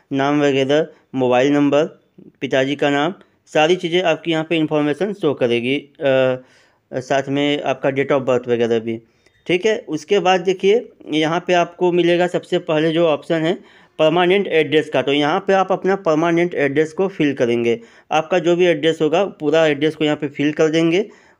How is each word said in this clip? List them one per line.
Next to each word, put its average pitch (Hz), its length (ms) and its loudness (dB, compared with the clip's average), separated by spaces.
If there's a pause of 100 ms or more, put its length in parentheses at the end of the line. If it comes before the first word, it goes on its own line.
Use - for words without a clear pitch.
(140)
नाम 143 280 0
वगैरह, 143 460 2 (280)
मोबाइल 127 360 2
नंबर, 143 500 0 (400)
पिताजी 135 340 -2
का 147 140 0
नाम, 143 240 0 (320)
सारी 160 300 2
चीज़ें 180 260 -2
आपकी 165 300 -2
यहाँ 160 120 -2
पे 165 140 -4
इन्फॉर्मेशन 151 560 -2
शो 160 200 -2
करेगी, 120 440 -2
अ, 143 140 -12 (1000)
साथ 135 380 -4
में 143 320 -2
आपका 135 280 -4
date 135 220 -2
of 139 140 0
birth 123 220 0
वगैरह 117 320 0
भी। 113 200 -8 (480)
ठीक 180 180 0
है, 220 220 -2
उसके 156 320 -2
बाद 180 220 2
देखिए 190 480 0 (220)
यहाँ 156 360 -2
पे 180 60 0
आपको 175 380 0
मिलेगा 175 360 2
सबसे 175 320 -4
पहले 165 320 0
जो 165 160 2
ऑप्शन 147 280 -2
है 160 180 0 (460)
परमानेंट 175 480 2
एड्रेस 151 420 0
का, 143 120 0
तो 139 120 0
यहाँ 147 260 0
पे 190 140 -2
आप 185 180 0
अपना 185 240 -2
परमानेंट 170 600 0
एड्रेस 147 380 0
को 190 140 -2
फिल 151 260 -2
करेंगे। 117 460 0 (320)
आपका 160 280 0
जो 170 160 2
भी 180 100 2
एड्रेस 160 360 0
होगा 160 240 2
पूरा 156 420 0
एड्रेस 151 280 0
को 156 100 -2
यहाँ 151 120 0
पे 147 100 -6
फिल 143 240 -2
कर 160 180 2
देंगे। 165 400 0 (300)